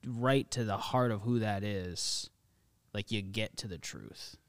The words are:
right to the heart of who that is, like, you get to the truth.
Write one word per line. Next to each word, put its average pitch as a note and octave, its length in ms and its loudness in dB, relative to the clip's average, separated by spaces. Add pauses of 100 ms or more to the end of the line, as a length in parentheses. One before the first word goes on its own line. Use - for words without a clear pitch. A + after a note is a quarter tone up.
right B2+ 440 4
to A#2+ 140 0
the G2+ 120 0
heart B2 340 2
of G#2 120 0
who A#2+ 160 4
that G#2 240 2
is, F#2 680 -2 (640)
like, G#2 180 -2
you A2 120 2
get G2+ 360 -4
to A2 100 -6
the F2 100 -6
truth. - 580 -12 (120)